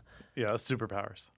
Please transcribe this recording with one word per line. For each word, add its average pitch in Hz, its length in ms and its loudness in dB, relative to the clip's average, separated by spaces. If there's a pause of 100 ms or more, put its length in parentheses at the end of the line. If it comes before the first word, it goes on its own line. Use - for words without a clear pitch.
(360)
Yeah, 113 180 2
superpowers. 113 760 0 (100)